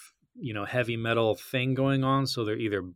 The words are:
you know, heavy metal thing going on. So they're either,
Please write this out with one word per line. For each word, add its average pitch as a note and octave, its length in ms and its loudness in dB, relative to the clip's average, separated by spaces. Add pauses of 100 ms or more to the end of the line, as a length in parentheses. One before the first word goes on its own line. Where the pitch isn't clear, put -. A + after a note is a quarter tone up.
(400)
you C3 140 -8
know, G#2 120 -6
heavy A#2+ 300 -2
metal A2+ 380 2
thing C3 400 -2
going C3+ 300 2
on. C3+ 240 2
So A#2+ 180 -2
they're G#2+ 140 -2
either, G2+ 240 -2 (120)